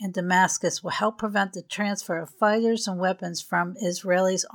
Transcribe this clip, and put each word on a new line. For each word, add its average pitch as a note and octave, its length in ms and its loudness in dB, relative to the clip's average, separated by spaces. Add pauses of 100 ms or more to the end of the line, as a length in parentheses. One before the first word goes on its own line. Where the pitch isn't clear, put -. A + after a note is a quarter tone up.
and F#3+ 140 -6
Damascus F3+ 680 2
will - 100 -6
help A3 260 0
prevent G3+ 340 -2
the F3+ 120 -12
transfer G3+ 540 -4
of E3 120 -8
fighters A3+ 580 2
and F#3+ 100 -4
weapons F#3 440 -2
from F3 420 -2
Israelis' F#3 720 2